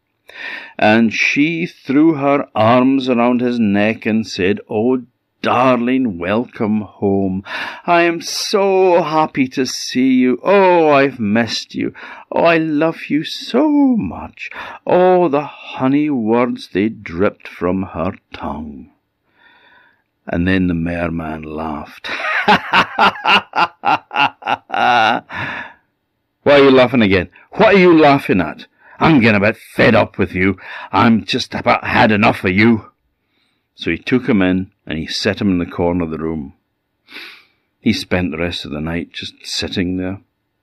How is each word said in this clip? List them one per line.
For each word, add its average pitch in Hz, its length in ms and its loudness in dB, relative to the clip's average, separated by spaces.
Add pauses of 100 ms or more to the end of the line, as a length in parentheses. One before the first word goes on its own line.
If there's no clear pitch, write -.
(800)
And 110 340 4
she 165 540 -2
threw 156 480 2
her 143 400 0
arms 127 540 2
around 120 320 2
his 123 200 -2
neck 104 460 0
and 110 200 -2
said, 98 420 -2
"Oh, 123 340 0 (400)
darling, 120 760 0
welcome 107 640 -2
home. 98 640 -2 (420)
I 170 160 4
am 170 180 0
so 190 800 2
happy 156 460 0
to 131 160 -4
see 127 500 -2
you. 127 280 2
Oh, 180 480 4
I've 139 300 2
missed 110 540 -2
you. 110 200 -6 (360)
Oh, 131 140 0
I 165 140 4
love 160 500 -2
you 156 160 -2
so 277 720 0
much." - 540 -8 (360)
Oh, 180 420 4
the 143 180 -2
honey 143 640 -2
words, 120 640 0
they 101 160 0
dripped 101 600 -4
from 92 360 -4 (100)
her 90 240 -6 (140)
tongue. 76 580 -12 (1400)
And 87 200 -4
then 92 200 0
the 87 80 0
merman 82 680 -6
laughed. 76 640 -10
<laughs> - 40 -10 (360)
"Why 208 120 2 (4000)
are 143 120 6
you 139 120 8
laughing 127 320 4
again? 92 260 2 (240)
What 202 220 4
are 196 40 6
you 180 200 6
laughing 139 420 4
at? - 260 -8 (320)
I'm 151 220 4
getting 107 220 4
a 101 40 2
bit 113 100 0
fed - 380 0
up 107 240 0
with 98 160 -2
you. 95 240 0 (340)
I'm 104 320 4
just - 300 -6
about 110 300 -2
had 117 280 2
enough 113 320 0
of 95 80 0
you." 110 380 2 (840)
So - 160 -6
he 82 60 -2
took 123 320 -2
him 104 140 2
in 92 300 -2 (140)
and 78 120 -8
he 76 80 -8
set - 340 -4
him 104 120 0
in 90 60 0
the 85 80 -4
corner 87 380 -2
of 80 60 -8
the 78 80 -8
room. 80 360 -8 (1300)
He 117 120 0
spent 90 380 -4
the 78 80 -8
rest 85 260 -6
of 73 80 -12
the 76 80 -8
night 82 320 -8
just - 320 -16
sitting 92 520 -6
there, 92 240 -6 (420)